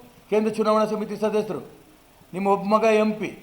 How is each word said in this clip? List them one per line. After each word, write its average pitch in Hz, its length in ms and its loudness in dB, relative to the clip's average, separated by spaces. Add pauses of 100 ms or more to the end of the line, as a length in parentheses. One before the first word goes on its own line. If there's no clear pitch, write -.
(300)
ಕೇಂದ್ರ 214 220 2
ಚುನಾವಣಾ 214 320 2
ಸಮಿತಿ 202 320 -4
ಸದಸ್ಯರು, 202 440 -2 (720)
ನಿಮ್ಮ 196 160 -2
ಒಬ್ಬ 196 180 2
ಮಗ 214 180 2
ಎಂ 214 280 4
ಪಿ, 135 300 -8